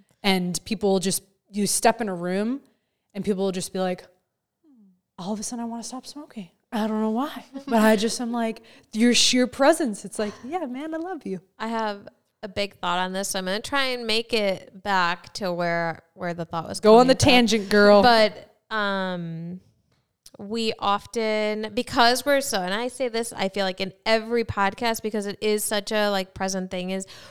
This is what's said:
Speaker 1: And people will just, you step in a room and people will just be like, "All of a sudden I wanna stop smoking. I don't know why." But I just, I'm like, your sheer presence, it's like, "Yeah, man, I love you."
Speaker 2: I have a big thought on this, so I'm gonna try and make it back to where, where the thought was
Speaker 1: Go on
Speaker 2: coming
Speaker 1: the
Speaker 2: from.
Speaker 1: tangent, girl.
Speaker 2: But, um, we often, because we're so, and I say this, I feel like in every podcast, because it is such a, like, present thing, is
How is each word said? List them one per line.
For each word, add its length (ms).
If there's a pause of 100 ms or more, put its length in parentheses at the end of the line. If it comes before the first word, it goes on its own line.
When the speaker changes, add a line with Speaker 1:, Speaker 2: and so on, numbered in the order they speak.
(220)
Speaker 1:
And 420
people 260
will 100
just, 220 (280)
you 160
step 340
in 80
a 60
room 480 (500)
and 140
people 180
will 80
just 220
be 40
like, 280 (1120)
"All 160
of 40
a 40
sudden 200
I 60
wanna 160
stop 220
smoking. 420 (240)
I 140
don't 160
know 80
why." 340 (220)
But 160
I 140
just, 260
I'm 100
like, 300 (320)
your 180
sheer 340
presence, 600
it's 120
like, 140 (100)
"Yeah, 220
man, 300
I 20
love 300
you." 160 (160)
Speaker 2:
I 100
have 400 (340)
a 60
big 300
thought 200
on 160
this, 140
so 100
I'm 80
gonna 140
try 240
and 220
make 280
it 480
back 520
to 160
where, 520 (100)
where 220
the 100
thought 240
was 120
Speaker 1:
Go 160
on 100
Speaker 2:
coming 20
Speaker 1:
the 140
Speaker 2:
from. 80
Speaker 1:
tangent, 400
girl. 320
Speaker 2:
But, 520 (160)
um, 880 (800)
we 400
often, 960
because 520
we're 160
so, 180
and 140
I 140
say 200
this, 240
I 160
feel 160
like 160
in 140 (100)
every 400
podcast, 560
because 260
it 140
is 240
such 260
a, 200
like, 240
present 360
thing, 200
is 160 (240)